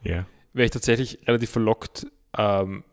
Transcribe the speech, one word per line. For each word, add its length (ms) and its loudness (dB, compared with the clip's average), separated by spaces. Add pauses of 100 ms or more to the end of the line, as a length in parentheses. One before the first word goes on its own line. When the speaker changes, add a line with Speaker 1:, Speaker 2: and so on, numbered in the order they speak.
Speaker 1:
Ja. 220 -2 (280)
Speaker 2:
wär 120 2
ich 60 2
tatsächlich 560 0
relativ 240 2
verlockt, 560 0 (300)
ähm, 560 0